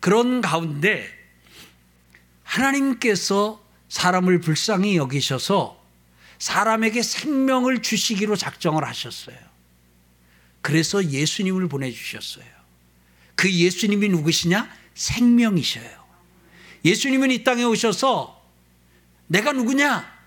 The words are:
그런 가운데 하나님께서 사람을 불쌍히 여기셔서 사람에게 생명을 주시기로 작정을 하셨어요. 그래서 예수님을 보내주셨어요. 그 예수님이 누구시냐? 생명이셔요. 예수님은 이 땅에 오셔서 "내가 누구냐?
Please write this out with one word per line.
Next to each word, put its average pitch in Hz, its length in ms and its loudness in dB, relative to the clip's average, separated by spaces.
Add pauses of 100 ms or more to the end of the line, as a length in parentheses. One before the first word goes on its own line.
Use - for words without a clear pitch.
그런 240 400 2
가운데 165 680 -2 (1300)
하나님께서 226 1200 0 (260)
사람을 180 520 2
불쌍히 185 560 0
여기셔서 139 880 -2 (540)
사람에게 220 640 0
생명을 262 800 0
주시기로 214 540 -2
작정을 156 480 -2
하셨어요. - 520 -12 (1200)
그래서 160 440 0
예수님을 180 640 -2
보내주셨어요. 131 760 -10 (920)
그 190 180 0
예수님이 196 560 2
누구시냐? 170 600 0 (240)
생명이셔요. 226 1080 0 (800)
예수님은 262 460 2
이 240 140 0
땅에 240 200 2
오셔서 226 760 0 (840)
"내가 214 260 0
누구냐? 262 580 0 (160)